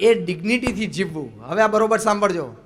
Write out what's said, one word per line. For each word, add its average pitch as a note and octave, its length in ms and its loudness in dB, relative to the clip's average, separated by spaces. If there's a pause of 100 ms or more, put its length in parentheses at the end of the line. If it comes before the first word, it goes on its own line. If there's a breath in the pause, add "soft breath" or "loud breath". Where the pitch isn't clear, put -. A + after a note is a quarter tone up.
એ A3+ 140 6
ડિગ્નિટીથી G3+ 720 -2
જીવવું, D3+ 600 -8
હવે F3+ 160 2
આ A3 40 6
બરોબર G#3+ 320 2
સાંભળજો, G3 680 -2